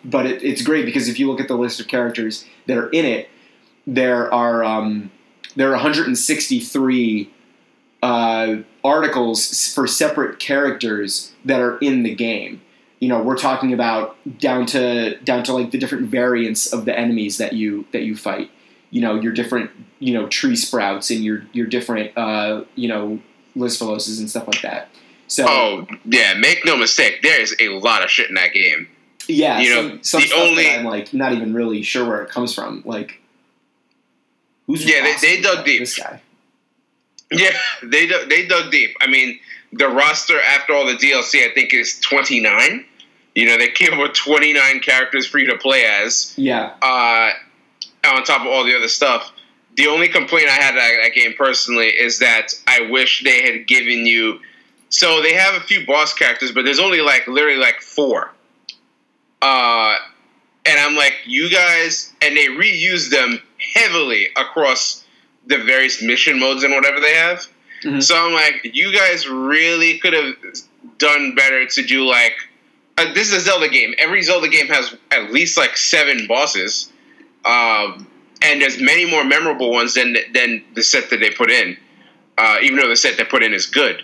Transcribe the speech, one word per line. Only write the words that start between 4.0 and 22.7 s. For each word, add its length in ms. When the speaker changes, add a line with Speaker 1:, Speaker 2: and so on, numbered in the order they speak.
Speaker 1:
are, 300
um, 480
there 140
are 40
a 40
hundred 280
and 100
sixty-three, 1120
uh, 540
articles 680
s-, 240
for 120
separate 520
characters 960
that 140
are 180
in 240
the 120
game. 460
You 80
know, 140
we're 160
talking 340
about 440
down 280
to, 540
down 240
to, 100
like, 160
the 80
different 300
variants 640
of 120
the 120
enemies 420
that 160
you, 380
that 100
you 120
fight, 360
you 100
know, 200
your 120
different, 380
you 120
know, 160
tree 280
sprouts 540
and 140
your, 280
your 140
different, 500
uh, 480